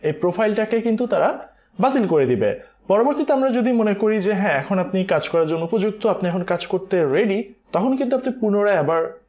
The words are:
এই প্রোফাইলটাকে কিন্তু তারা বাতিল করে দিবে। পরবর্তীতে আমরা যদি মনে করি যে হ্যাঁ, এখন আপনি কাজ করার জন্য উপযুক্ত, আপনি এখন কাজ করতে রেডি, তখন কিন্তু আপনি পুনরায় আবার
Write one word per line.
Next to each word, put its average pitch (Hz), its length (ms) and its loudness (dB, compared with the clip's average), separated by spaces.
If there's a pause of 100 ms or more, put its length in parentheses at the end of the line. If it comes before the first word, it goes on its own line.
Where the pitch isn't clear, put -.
এই 156 100 -2
প্রোফাইলটাকে 214 680 0
কিন্তু 226 260 0
তারা 214 420 0 (320)
বাতিল 254 260 2
করে 151 200 2
দিবে। 110 340 0 (280)
পরবর্তীতে 269 440 2
আমরা 262 180 2
যদি 240 220 2
মনে 214 220 2
করি 214 260 0
যে 202 140 0
হ্যাঁ, 185 240 0
এখন 185 200 -2
আপনি 185 260 -2
কাজ 160 240 0
করার 165 180 2
জন্য 165 180 -2
উপযুক্ত, 208 420 -2
আপনি 185 220 0
এখন 175 140 -2
কাজ 175 240 -4
করতে 185 380 0
রেডি, 196 500 0 (180)
তখন 247 240 0
কিন্তু 262 200 -2
আপনি 262 160 -4
পুনরায় 202 440 0
আবার 160 420 -2 (100)